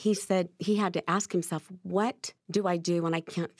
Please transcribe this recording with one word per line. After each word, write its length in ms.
he 80
said 360
he 240
had 100
to 160
ask 280
himself, 260
"What 360
do 120
I 40
do 260
when 160
I 20
can't 240